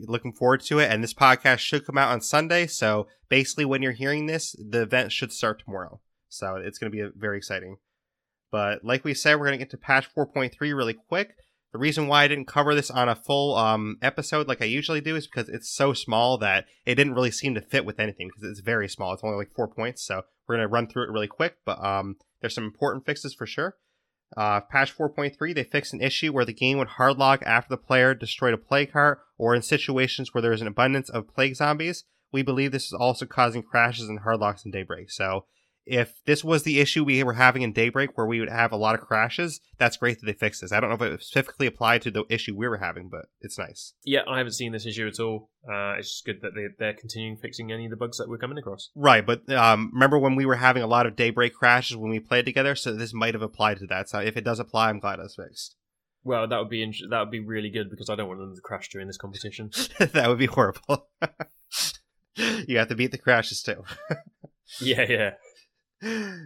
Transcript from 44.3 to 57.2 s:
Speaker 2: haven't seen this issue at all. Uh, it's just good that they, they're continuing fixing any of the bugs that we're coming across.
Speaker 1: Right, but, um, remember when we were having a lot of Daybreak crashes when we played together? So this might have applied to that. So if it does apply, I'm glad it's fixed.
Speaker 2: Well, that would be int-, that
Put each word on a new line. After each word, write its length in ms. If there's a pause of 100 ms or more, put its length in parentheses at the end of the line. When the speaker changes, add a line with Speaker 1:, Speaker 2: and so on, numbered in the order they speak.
Speaker 2:
haven't 120
seen 220
this 120
issue 220
at 140
all. 280 (140)
Uh, 340
it's 140
just 140
good 160
that 120
they, 120 (120)
they're 160
continuing 440
fixing 340
any 140
of 60
the 40
bugs 220
that 100
we're 100
coming 200
across. 380
Speaker 1:
Right, 300
but, 240
um, 440
remember 260
when 160
we 100
were 120
having 260
a 40
lot 180
of 100
Daybreak 380
crashes 420
when 160
we 80
played 240
together? 320
So 160
this 220
might 200
have 80
applied 360
to 100
that. 220
So 100
if 160
it 80
does 160
apply, 300
I'm 100
glad 200
it's 160
fixed. 420 (480)
Speaker 2:
Well, 240
that 80
would 120
be 140
int-, 260
that 120